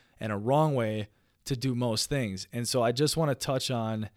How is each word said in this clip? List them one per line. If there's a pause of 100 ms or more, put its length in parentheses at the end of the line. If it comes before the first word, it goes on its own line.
(200)
and
a
wrong
way (380)
to
do
most
things.
And
so
I
just
wanna
touch
on